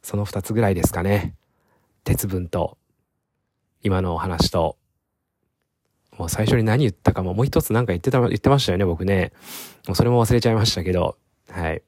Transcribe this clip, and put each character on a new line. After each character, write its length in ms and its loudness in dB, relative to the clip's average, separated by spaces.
そ 160 -6
の 80 -2
二 160 -6
つ 100 -8
ぐ 80 0
ら 80 2
い 60 2
で 80 0
す 100 2
か 100 -4
ね。 320 0
鉄 220 0
分 220 -4
と、 280 -4
今 200 2
の 120 -2
お 40 -4
話 320 -2
と、 260 -2
も 80 -4
う 20 -6
最 160 -2
初 140 4
に 40 2
何 220 2
言 60 4
っ 20 -12
た 200 0
か 100 -4
も、 100 -4
も 120 0
う 20 0
一 160 2
つ 100 -4
な 80 2
ん 60 -2
か 60 -2
言 60 -2
っ 40 -8
て 80 0
た、 100 2
言 160 0
っ 20 -4
て 120 2
ま 80 6
し 80 0
た 60 0
よ 60 0
ね、 60 2
僕 220 -2
ね。 260 0
も 60 -6
う 20 -2
そ 100 2
れ 60 4
も 140 4
忘 80 2
れ 80 4
ち 60 -2
ゃ 40 4
い 40 2
ま 120 2
し 80 -2
た 100 -6
け 80 -2
ど、 240 0
は 220 -4
い。 160 -8